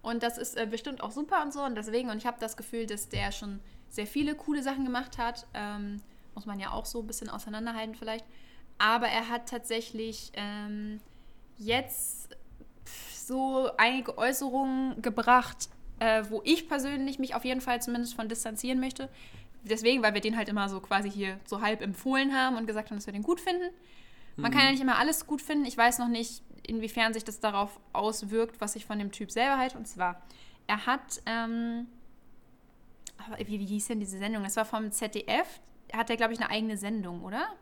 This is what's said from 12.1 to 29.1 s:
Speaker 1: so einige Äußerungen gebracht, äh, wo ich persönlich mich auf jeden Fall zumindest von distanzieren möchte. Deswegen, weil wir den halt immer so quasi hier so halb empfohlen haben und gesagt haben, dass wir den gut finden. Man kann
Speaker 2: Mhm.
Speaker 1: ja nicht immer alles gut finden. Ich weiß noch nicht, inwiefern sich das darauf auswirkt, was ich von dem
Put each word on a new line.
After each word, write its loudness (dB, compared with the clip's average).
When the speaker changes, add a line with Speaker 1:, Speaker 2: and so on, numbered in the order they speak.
Speaker 1:
so 2
einige 4
Äußerungen 2
gebracht, 6
äh, 6
wo -2
ich 4
persönlich 0
mich -2
auf -2
jeden 2
Fall 2
zumindest -2
von -4
distanzieren -2
möchte. -2
Deswegen, 6
weil 8
wir 4
den 2
halt 0
immer 2
so -2
quasi 2
hier -4
so -4
halb 2
empfohlen 2
haben 4
und -2
gesagt -4
haben, -6
dass -6
wir -8
den -4
gut 4
finden. 0
Man 2
kann 8
Speaker 2:
Mhm. 10
Speaker 1:
ja 8
nicht 4
immer 4
alles 2
gut -2
finden. 2
Ich -4
weiß 8
noch 0
nicht, -2
inwiefern 2
sich -4
das -8
darauf 0
auswirkt, 0
was -2
ich -10
von -2
dem -2